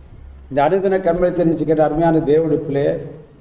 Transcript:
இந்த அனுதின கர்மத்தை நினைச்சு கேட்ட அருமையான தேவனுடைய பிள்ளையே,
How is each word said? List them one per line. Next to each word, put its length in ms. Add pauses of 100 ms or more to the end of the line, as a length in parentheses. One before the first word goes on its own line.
(480)
இந்த 60
அனுதின 480
கர்மத்தை 200
நினைச்சு 420
கேட்ட 200
அருமையான 340
தேவனுடைய 300
பிள்ளையே, 580 (340)